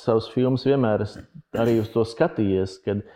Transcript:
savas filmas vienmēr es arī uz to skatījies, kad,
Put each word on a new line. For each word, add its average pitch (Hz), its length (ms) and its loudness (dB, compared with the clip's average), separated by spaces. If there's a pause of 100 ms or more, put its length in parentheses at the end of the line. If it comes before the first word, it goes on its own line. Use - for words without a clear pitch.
savas 113 260 0
filmas 127 360 0
vienmēr 120 360 2
es 101 160 -8 (360)
arī 117 260 2
uz 107 100 -2
to 113 140 2
skatījies, 98 800 0
kad, 101 180 -2 (140)